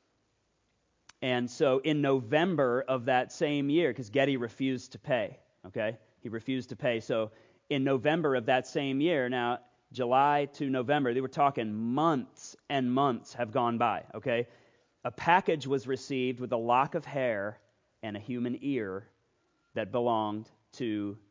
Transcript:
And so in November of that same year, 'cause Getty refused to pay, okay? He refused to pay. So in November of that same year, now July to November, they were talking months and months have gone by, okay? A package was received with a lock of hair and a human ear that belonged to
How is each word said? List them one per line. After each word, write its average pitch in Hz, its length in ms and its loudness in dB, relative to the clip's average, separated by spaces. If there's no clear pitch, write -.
And 127 300 0
so 135 300 4
in 151 200 0
November 135 840 2
of 127 200 -2
that 127 260 2
same 147 380 0
year, 151 220 2
'cause 110 180 -10
Getty 135 260 2
refused 127 560 -4
to 110 60 -14
pay, 117 400 -4
okay? 110 320 -4
He - 80 -10
refused 117 420 -6
to 117 60 -12
pay. 120 240 0
So 113 320 -2
in 135 160 0
November 139 500 2
of 120 120 -2
that 131 200 2
same 139 340 -2
year, 147 280 2
now 123 300 -2
July 135 640 4
to 139 160 -2
November, 131 420 2
they 127 80 0
were 131 80 -2
talking 131 460 0
months 127 840 0
and 131 240 0
months 131 420 0
have 120 180 -4
gone 120 260 0
by, 110 260 0
okay? 117 320 -2
A 123 60 -4
package 165 560 2
was 135 200 -2
received 127 540 -4
with 120 120 -6
a 123 40 0
lock 120 380 2
of 160 100 -4
hair 113 540 -2
and 104 140 -6
a 101 40 -10
human 123 400 -4
ear 110 480 -4
that 107 180 -4
belonged 110 560 0
to 104 460 -4